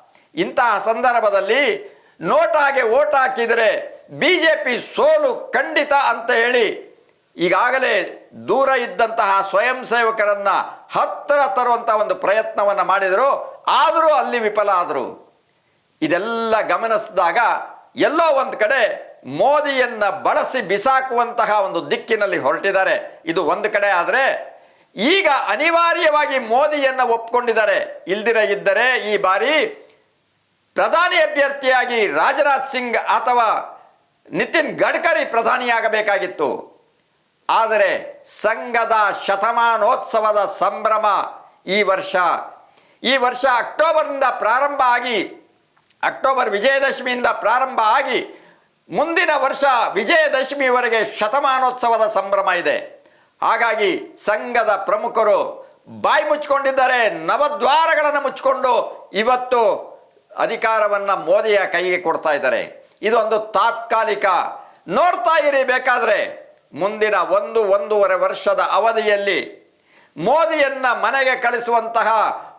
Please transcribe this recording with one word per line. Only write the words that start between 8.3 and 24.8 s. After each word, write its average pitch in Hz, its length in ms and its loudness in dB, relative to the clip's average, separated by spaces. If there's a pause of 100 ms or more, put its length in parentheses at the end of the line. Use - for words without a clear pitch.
ದೂರ 262 200 2
ಇದ್ದಂತಹ 220 840 0
ಸ್ವಯಂ 247 340 0
ಸೇವಕರನ್ನ 208 640 0 (440)
ಹತ್ತಿರ 285 600 0
ತರುವಂತಹ 233 420 0
ಒಂದು 190 180 -2
ಪ್ರಯತ್ನವನ್ನ 202 640 0
ಮಾಡಿದರು, 196 880 0
ಆದರೂ 311 460 4
ಅಲ್ಲಿ 240 240 0
ವಿಫಲ 208 320 0
ಆದರು. 139 580 -4 (720)
ಇದೆಲ್ಲ 220 580 0
ಗಮನಿಸಿದಾಗ 185 760 -2 (580)
ಎಲ್ಲೋ 302 440 2
ಒಂದ್ 262 160 -4
ಕಡೆ 269 520 0 (180)
ಮೋದಿಯನ್ನ 247 800 0
ಬಳಸಿ 233 560 -2
ಬಿಸಾಕುವಂತಹ 226 1000 0
ಒಂದು 170 300 -4
ದಿಕ್ಕಿನಲ್ಲಿ 208 480 -2
ಹೊರಟಿದ್ದಾರೆ. 165 880 0
ಇದು 170 180 0
ಒಂದು 190 260 -2
ಕಡೆ 202 180 0
ಆದ್ರೆ, 190 720 0 (360)